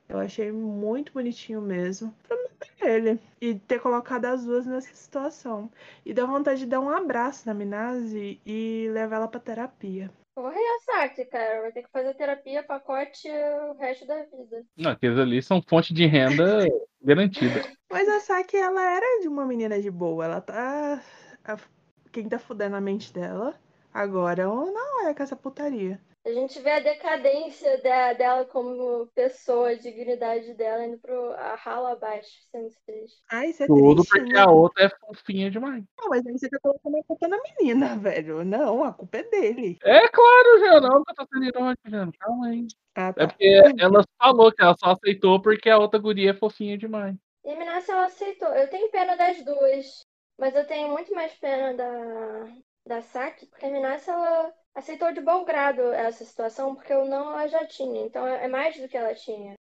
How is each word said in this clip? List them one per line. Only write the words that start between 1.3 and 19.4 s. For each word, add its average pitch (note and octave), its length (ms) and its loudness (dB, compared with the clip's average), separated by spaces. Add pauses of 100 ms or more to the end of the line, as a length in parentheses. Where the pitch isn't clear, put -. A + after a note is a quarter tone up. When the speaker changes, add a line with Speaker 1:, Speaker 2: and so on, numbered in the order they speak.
Speaker 1:
mesmo. F#3+ 520 -8 (140)
Pra A#4 80 -8
mim, B4 120 -8 (340)
é B3+ 140 0
ele. A3+ 240 0 (200)
E A#3 160 -4
ter A#3+ 240 -4
colocado A#3+ 460 -4
as B3 200 -4
duas A#3+ 200 -4
nessa B3+ 280 -10
situação. A#3 760 -12 (340)
E - 100 -12
dá B3 120 0
vontade C4+ 360 -2
de C4 40 -8
dar C4 140 -4
um C#4 100 -4
abraço C#4 560 -4
na A3 80 -6
Minase G#3 920 -8
e A3 480 -8
levar A3 260 -6
ela A3 100 -6
pra A#3 120 -14
terapia. G3+ 720 -12 (260)
Speaker 2:
Porra, C4 200 -10
e G4 40 -4
a A#4 200 -2
Saki, C#4+ 460 -6
cara? A3 360 -6
Vai A3+ 100 -10
ter A#3+ 120 -14
que - 80 -20
fazer C4+ 240 -6
terapia, C#4 480 -8
pacote, C#4 640 -10
o D4 480 -6
resto C4 300 -10
da D4+ 160 -8
vida. A#3+ 400 -18 (120)
Speaker 3:
Não, D#3+ 160 -4
aqueles A#2+ 260 -2
ali B2+ 240 0
são F3+ 200 0
fonte E3 320 0
de E3+ 140 4
renda D3+ 580 4 (200)
<laughs> - 160 -20
garantida. D3 600 2 (300)
Speaker 1:
Mas F#4+ 160 0
a G#4 120 0
Saki, F#4 380 -2
ela F#4+ 260 0
era G4+ 380 0
de F4 60 -6
uma C#4+ 180 -6